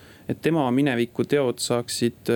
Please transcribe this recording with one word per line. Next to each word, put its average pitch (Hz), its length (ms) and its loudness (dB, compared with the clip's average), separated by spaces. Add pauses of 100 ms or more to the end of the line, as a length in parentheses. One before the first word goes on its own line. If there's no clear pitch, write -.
(280)
et 117 140 -4
tema 151 280 2
mineviku 123 540 0
teod 135 340 0
saaksid - 760 -2